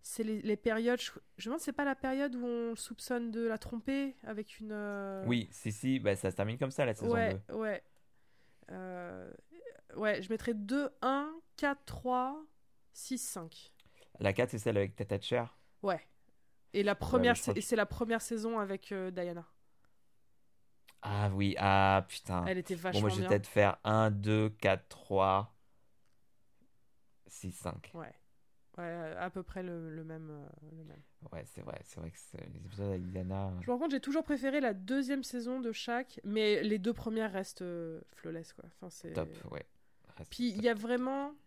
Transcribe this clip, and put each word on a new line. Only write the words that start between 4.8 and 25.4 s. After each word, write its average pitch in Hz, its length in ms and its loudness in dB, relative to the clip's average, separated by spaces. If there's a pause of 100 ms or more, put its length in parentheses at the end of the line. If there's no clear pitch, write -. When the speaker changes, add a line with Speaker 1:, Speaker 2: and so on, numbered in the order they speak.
Speaker 2:
Oui, 120 280 2
si, - 180 -6
si, 131 280 2
bah, 101 180 4
ça 95 120 2
se 90 60 -4
termine 110 220 0
comme 131 140 0
ça, 147 140 0
la 117 80 2
saison 233 200 0
Speaker 1:
Ouais, 220 340 2
Speaker 2:
deux. - 80 -8
Speaker 1:
ouais. 214 260 -2 (880)
Euh... 180 600 -10 (640)
Ouais, 214 260 2
je 190 60 -8
mettrais 226 260 0
deux, 226 360 0 (120)
un, 277 300 2 (240)
quatre, 277 300 -2
trois, 254 600 0 (460)
six, - 260 -6
cinq. - 540 -10 (480)
Speaker 2:
La 101 140 2
quatre, 123 180 2
c'est 120 80 -4
celle 107 180 2
avec 98 180 2
Tata 101 260 -2
Cher. 120 360 -2 (260)
Speaker 1:
Ouais. 185 220 0 (680)
Et 202 100 2
la 202 80 4
Speaker 2:
Ouais, 202 80 2
Speaker 1:
première 240 320 6
Speaker 2:
mais 226 40 6
je - 80 -6
crois 202 100 0
Speaker 1:
sa-, 202 80 2
Speaker 2:
que - 40 -6
Speaker 1:
c'est 240 120 2
la 208 80 6
première 226 360 0
saison 226 380 -2
avec, 196 320 -4
euh, 185 180 -4
Diana. 175 360 -6 (1600)
Speaker 2:
Ah 101 320 2
oui, 98 260 4
ah 98 500 8
putain. 90 360 -2
Speaker 1:
Elle 180 120 0
était 180 180 -4
Speaker 2:
Bon, 165 60 -8
moi, - 100 0
Speaker 1:
vachement 104 180 4
Speaker 2:
je 95 60 2
vais 101 60 2
Speaker 1:
bien. 90 80 0
Speaker 2:
peut-être 101 180 4
faire 101 380 4
un, 110 260 6
deux, 107 380 4
quatre, 98 400 2
trois. 98 640 2 (1800)